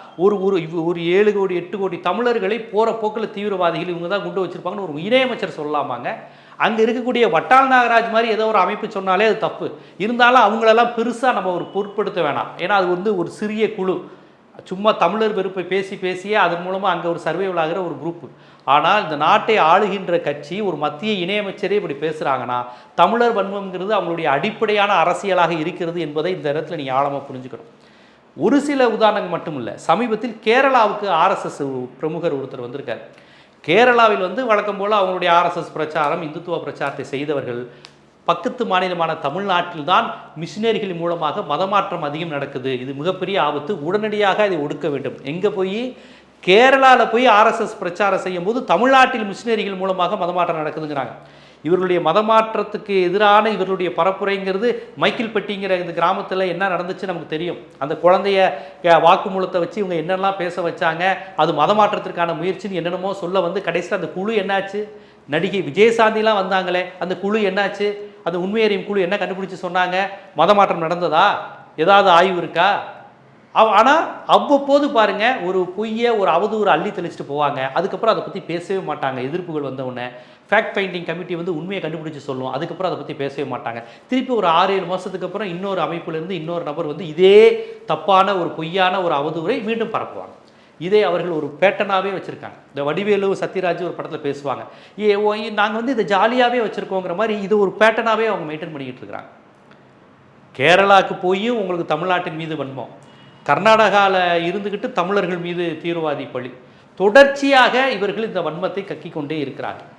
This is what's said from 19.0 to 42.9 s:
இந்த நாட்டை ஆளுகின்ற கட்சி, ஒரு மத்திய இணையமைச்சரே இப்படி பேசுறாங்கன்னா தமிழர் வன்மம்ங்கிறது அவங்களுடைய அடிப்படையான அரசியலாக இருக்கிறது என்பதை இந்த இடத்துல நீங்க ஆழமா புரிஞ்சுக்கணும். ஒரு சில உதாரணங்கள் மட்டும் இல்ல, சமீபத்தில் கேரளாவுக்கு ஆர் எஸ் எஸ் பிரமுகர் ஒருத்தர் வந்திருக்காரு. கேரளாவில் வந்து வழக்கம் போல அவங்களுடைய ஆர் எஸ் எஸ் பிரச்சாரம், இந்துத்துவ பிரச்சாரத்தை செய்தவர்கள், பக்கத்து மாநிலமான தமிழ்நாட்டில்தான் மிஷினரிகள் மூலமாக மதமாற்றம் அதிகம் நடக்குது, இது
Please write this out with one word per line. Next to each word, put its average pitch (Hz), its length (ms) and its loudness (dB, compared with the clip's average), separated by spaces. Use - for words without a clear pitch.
இந்த 156 140 -6
நாட்டை 202 420 2
ஆளுகின்ற 180 640 2
கட்சி, 160 400 -8
ஒரு 185 160 -4
மத்திய 170 500 -4
இணையமைச்சரே 196 440 -6
இப்படி 175 240 -2
பேசுறாங்கன்னா 139 640 -4
தமிழர் 220 420 4
வன்மம்ங்கிறது 196 580 -4
அவங்களுடைய 170 300 -2
அடிப்படையான 208 680 0
அரசியலாக 175 640 2
இருக்கிறது 175 420 -4
என்பதை 156 320 -4
இந்த 147 200 -4
இடத்துல 165 220 -6
நீங்க 135 180 -6
ஆழமா 139 280 0
புரிஞ்சுக்கணும். 127 400 -14
ஒரு 240 240 4
சில 277 300 2
உதாரணங்கள் 202 400 2
மட்டும் 160 260 -6
இல்ல, 113 200 -8
சமீபத்தில் 220 680 -2
கேரளாவுக்கு 226 640 2
ஆர் 175 220 4
எஸ் 185 140 -2
எஸ் 151 180 -8
பிரமுகர் 160 380 -2
ஒருத்தர் 127 280 -10
வந்திருக்காரு. 123 340 -10
கேரளாவில் 220 540 6
வந்து 190 260 -4
வழக்கம் 208 300 0
போல 202 240 0
அவங்களுடைய 180 280 0
ஆர் 175 180 6
எஸ் 170 100 -2
எஸ் 160 160 -8
பிரச்சாரம், 156 500 -2
இந்துத்துவ 160 360 -8
பிரச்சாரத்தை 143 460 -8
செய்தவர்கள், 131 640 -6
பக்கத்து 226 400 -2
மாநிலமான 180 480 0
தமிழ்நாட்டில்தான் 175 840 0
மிஷினரிகள் 196 560 -2
மூலமாக 165 440 -2
மதமாற்றம் 185 640 0
அதிகம் 151 260 -6
நடக்குது, 135 520 -4
இது 135 140 -8